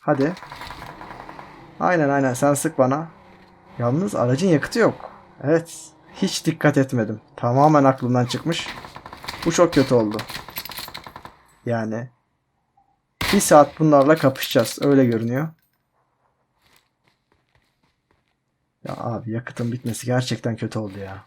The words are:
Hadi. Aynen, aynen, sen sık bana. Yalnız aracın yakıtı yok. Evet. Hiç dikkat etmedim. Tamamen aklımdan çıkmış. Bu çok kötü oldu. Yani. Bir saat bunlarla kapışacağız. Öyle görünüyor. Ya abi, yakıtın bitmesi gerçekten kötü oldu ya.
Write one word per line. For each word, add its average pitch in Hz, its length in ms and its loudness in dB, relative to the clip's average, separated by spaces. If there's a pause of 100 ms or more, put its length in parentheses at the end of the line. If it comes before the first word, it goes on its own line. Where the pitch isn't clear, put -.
Hadi. 147 320 0 (1500)
Aynen, 165 280 2
aynen, 139 260 2
sen 143 200 2
sık 156 240 -4
bana. 139 300 2 (720)
Yalnız 143 360 0
aracın 135 340 2
yakıtı 160 300 2
yok. - 320 0 (320)
Evet. 160 500 -2 (220)
Hiç - 320 -4
dikkat 156 320 2
etmedim. 113 420 0 (160)
Tamamen 139 480 4
aklımdan 123 420 2
çıkmış. 151 420 -6 (760)
Bu 165 80 2
çok 170 220 4
kötü 131 200 4
oldu. 110 220 2 (1500)
Yani. 113 420 -4 (1200)
Bir 196 80 4
saat 151 400 4
bunlarla 151 360 6
kapışacağız. 131 640 0
Öyle 139 240 4
görünüyor. 120 440 -2 (3500)
Ya - 80 -8
abi, 117 340 -8
yakıtın 120 420 -6
bitmesi 120 340 -8
gerçekten 123 500 -2
kötü 110 220 -6
oldu 101 200 -8
ya. 98 280 -14